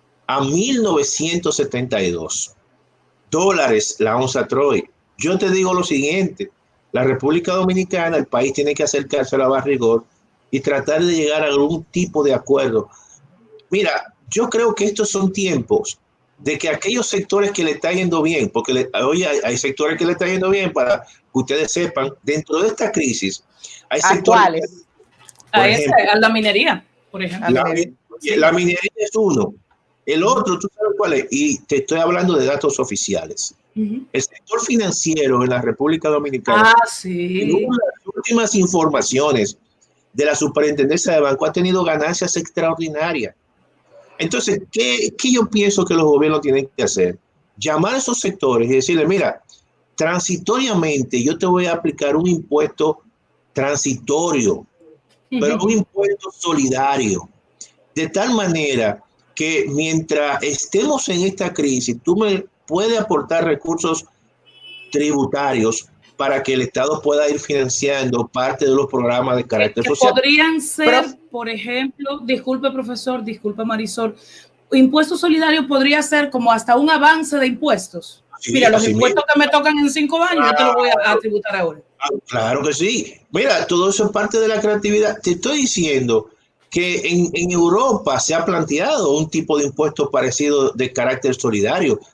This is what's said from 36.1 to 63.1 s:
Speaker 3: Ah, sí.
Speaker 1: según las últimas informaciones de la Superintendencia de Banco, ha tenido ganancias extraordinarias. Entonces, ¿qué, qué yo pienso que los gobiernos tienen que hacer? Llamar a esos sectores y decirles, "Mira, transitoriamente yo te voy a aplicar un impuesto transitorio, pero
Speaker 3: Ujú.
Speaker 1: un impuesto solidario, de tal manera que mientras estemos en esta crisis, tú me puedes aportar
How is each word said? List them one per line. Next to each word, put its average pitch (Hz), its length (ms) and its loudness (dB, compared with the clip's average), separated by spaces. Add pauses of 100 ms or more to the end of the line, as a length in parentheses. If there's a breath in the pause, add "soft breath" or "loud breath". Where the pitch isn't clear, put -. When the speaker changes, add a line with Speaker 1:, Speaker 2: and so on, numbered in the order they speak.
Speaker 3:
Ah, 233 100 4
sí. 185 540 -4
Speaker 1:
según 208 360 0
las - 400 -4
últimas 233 380 0
informaciones 147 1040 2 (540)
de 143 140 0
la 147 100 2
Superintendencia 147 800 0
de 156 80 4
Banco, 139 240 0
ha 156 60 0
tenido 185 320 2
ganancias 165 540 -2
extraordinarias. 160 960 -4 (840)
Entonces, 190 420 -2 (100)
¿qué, 233 460 -2
qué 254 140 0
yo 233 180 2
pienso 202 360 2
que 175 100 0
los 165 80 4
gobiernos 151 380 4
tienen 135 340 0
que 127 80 -4
hacer? 90 340 0 (400)
Llamar 160 380 0
a - 20 0
esos 247 220 -4
sectores 127 500 0
y 131 40 2
decirles, 151 340 2
"Mira, 175 340 0 (540 soft breath)
transitoriamente 170 1300 -2
yo 160 140 0
te - 80 -4
voy 180 200 2
a 170 80 -2
aplicar 147 420 -2
un 170 120 0
impuesto 151 720 0 (540)
transitorio, 139 1120 -2 (640)
pero 233 260 0
Speaker 3:
Ujú. 190 100 -2
Speaker 1:
un 220 60 2
impuesto - 640 -2
solidario, 131 920 -2 (680 loud breath)
de 160 140 -4
tal 220 260 0
manera 147 640 0 (320)
que 156 340 -2
mientras 151 760 -2
estemos 202 640 -2
en 180 140 -2
esta 190 280 -4
crisis, 127 520 -2
tú 175 120 2
me 196 300 0 (220)
puedes 214 320 0
aportar - 460 -2